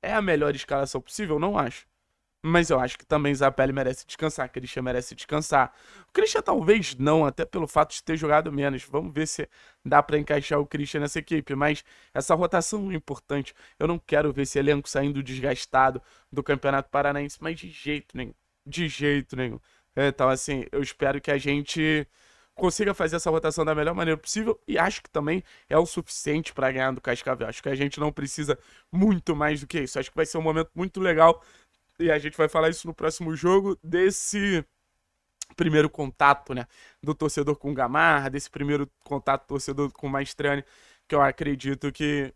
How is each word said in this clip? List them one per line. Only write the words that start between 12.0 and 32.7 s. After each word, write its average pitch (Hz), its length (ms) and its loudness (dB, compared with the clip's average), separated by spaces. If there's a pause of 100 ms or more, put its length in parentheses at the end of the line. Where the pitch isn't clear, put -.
essa 135 200 0
rotação 180 560 -2
é 185 40 -6
importante. 143 600 -6 (240)
Eu 156 80 -2
não 170 120 -2
quero 151 340 0
ver 135 100 -2
esse 139 160 -2
elenco 143 300 2
saindo 139 340 -2
desgastado 131 760 0 (320)
do 135 100 -4
Campeonato 139 460 0
Paranaense, 143 520 -2
mas 160 200 -8
de 180 80 -16
jeito 147 480 -8
nenhum. 127 180 -10 (300)
De 160 240 -4
jeito 143 480 -2
nenhum. 120 240 -4 (340)
Então, 135 340 2
assim, 131 440 -2
eu 143 80 0
espero 139 400 -2
que - 100 -6
a 143 60 2
gente 147 680 0 (480)
consiga 190 400 0
fazer 165 220 -2
essa 165 140 -2
rotação 160 360 0
da 156 80 2
melhor 151 200 0
maneira 165 240 0
possível - 480 -2
e - 120 0
acho 175 240 0
que - 80 -20
também 156 320 -2 (260)
é 143 100 4
o 170 80 4
suficiente - 680 -4
pra 131 180 2
ganhar 131 220 0
do 127 80 -8
Cascavel. 123 480 -4
Acho - 140 -12
que 143 60 -4
a 139 60 -2
gente 139 260 -2
não 151 120 0
precisa 147 460 -2 (340)
muito 185 420 4
mais 147 260 0
do 139 60 -14
que 160 140 -4
isso. 135 180 -4
Acho 131 120 -6
que - 60 -8
vai 156 100 2
ser 170 120 -4
um 160 40 -2
momento 160 320 0
muito 185 260 -6
legal 165 420 6 (580)
e 165 100 2
a 151 80 4
gente 147 180 -6
vai 156 120 4
falar 160 220 4